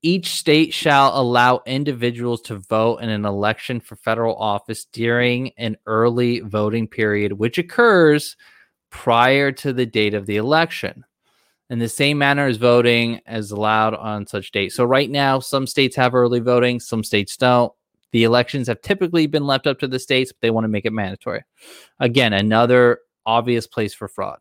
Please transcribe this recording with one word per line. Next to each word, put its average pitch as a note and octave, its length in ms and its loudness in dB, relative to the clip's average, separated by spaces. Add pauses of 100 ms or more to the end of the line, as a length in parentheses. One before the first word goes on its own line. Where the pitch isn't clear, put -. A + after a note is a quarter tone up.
Each F3 320 0
state D#3 380 2
shall C#3 460 4
allow B2 480 2
individuals A#2+ 760 -4
to A2 140 -10
vote A2 420 0
in A#2 100 -8
an G#2 160 -4
election G#2 560 -4
for - 160 -20
federal A2+ 400 -2
office G#2 480 -6
during A#2+ 720 -2
an A2 200 -6 (100)
early A#2+ 540 0
voting G#2+ 460 -2
period, G#2 460 -2
which A2 260 -2
occurs F3 760 2 (540)
prior C3 600 2
to C#3 200 -6
the B2 140 -2
date G#2+ 280 0
of G2+ 120 -6
the G#2 100 -2
election, C3+ 680 -2 (680)
in A#2 100 -4
the A#2 80 -2
same C#3+ 300 0
manner C#3+ 280 2
as A#2+ 120 0
voting A#2+ 680 2
is G#2+ 240 -8
allowed A2 440 0
on G#2+ 340 -8
such - 240 -8
date. G2 200 -4
So B2 120 0
right C3 260 0
now, C3+ 300 0
some C3+ 260 -4
states C3+ 300 0
have B2+ 180 0
early B2 260 2
voting, B2 380 2
some A2+ 240 -6
states G#2 340 -2
don't. B2 360 2 (400)
The A2+ 100 4
elections A#2+ 460 2
have A2+ 140 -4
typically F3 440 0
been D3 200 -2
left C3+ 200 -2
up C#3 140 -2
to C#3 80 -4
the B2+ 100 -4
states, C3 320 -2
but - 100 -18
they A#2 100 0
want A2+ 140 0
to A2 40 -2
make G#2+ 160 -4
it A2 80 -2
mandatory. G#2+ 500 -8 (560)
Again, A#2+ 340 2
another A#2 680 4 (240)
obvious A#2 420 0
place A2 280 -6
for G#2+ 120 -14
fraud. - 340 -10